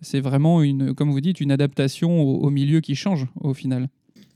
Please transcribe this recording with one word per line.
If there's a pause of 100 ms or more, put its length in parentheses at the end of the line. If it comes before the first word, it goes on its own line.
C'est
vraiment
une,
comme
vous
dites,
une
adaptation
au,
au
milieu
qui
change (120)
au
final. (480)